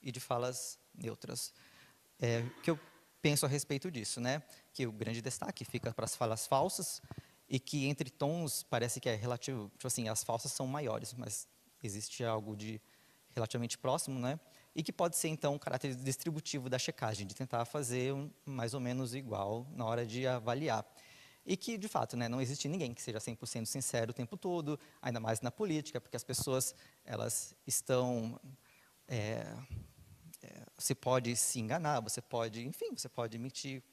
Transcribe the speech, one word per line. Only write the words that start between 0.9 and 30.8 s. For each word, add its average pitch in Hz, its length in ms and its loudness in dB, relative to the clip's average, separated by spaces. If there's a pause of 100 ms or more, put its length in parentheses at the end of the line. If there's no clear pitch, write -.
neutras. - 580 -6 (680)
É, 117 240 4 (140)
o - 40 -16
que - 80 4
eu 156 80 4 (420)
penso 147 260 6
a - 20 6
respeito 139 400 0
disso, 123 320 -4
né? 131 220 2 (320)
Que 135 100 0
o 117 60 0
grande 113 320 -2
destaque - 420 -4
fica 117 300 -4
pras - 220 -2
falas 113 280 2
falsas 160 560 2 (480)
e 131 120 2
que 139 260 0
entre 139 240 0
tons 156 540 0
parece 120 340 2
que 131 100 0
é 117 60 4
relativo, 120 640 -2
tipo - 100 -6
assim, 120 220 0
as - 160 0
falsas 117 260 0
são - 160 -2
maiores, 120 480 -2
mas 120 320 -6 (360)
existe 107 420 -4
algo 110 320 0
de 110 240 -6 (540)
relativamente 120 440 0
próximo, 135 400 2
né? 127 200 0 (360)
E 165 80 0
que 160 100 -2
pode 170 240 2
ser, - 120 2
então, 151 260 2
o 147 40 -4
caráter 135 360 0
distributivo 135 760 -2
da 127 100 2
checagem, 110 480 0
de 92 80 -8
tentar 120 300 0
fazer 127 500 0
um, 139 160 -4 (140)
mais 120 300 -2
ou 143 60 0
menos 123 340 0
igual 113 600 -2
na 120 100 -2
hora 117 220 2
de 123 200 0
avaliar. 120 600 2 (580)
E 190 120 2
que, 226 200 -2
de 202 120 -4
fato, 123 280 0
né, 120 120 2
não 123 120 0
existe 135 280 0
ninguém 147 260 0
que - 80 -10
seja 107 160 -2
cem 117 160 -4
por 117 120 -10
cento 113 200 -2
sincero 120 460 0
o - 20 -2
tempo 151 220 -4
todo, 165 420 0 (220)
ainda 120 180 0
mais 110 220 2
na 123 100 0
política, 151 500 0
porque - 160 -10
as 117 80 -4
pessoas, 131 500 2 (300)
elas 113 500 -2 (120)
estão... 123 720 2 (680)
é, 113 360 0 (960)
é, - 240 -16 (120)
você - 160 2